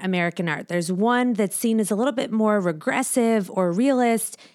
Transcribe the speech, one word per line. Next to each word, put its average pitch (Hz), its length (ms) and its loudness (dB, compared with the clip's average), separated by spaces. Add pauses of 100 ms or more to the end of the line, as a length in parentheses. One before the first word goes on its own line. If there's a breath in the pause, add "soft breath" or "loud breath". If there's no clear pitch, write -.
American 175 440 -2
art. 151 200 -6
There's 175 240 -2
one 240 400 2
that's 202 240 -2
seen 226 240 0
as 208 100 -2
a 214 60 0
little 254 160 0
bit - 180 -4
more 214 300 2
regressive 226 880 0
or 180 220 0
realist, 240 640 0 (180 loud breath)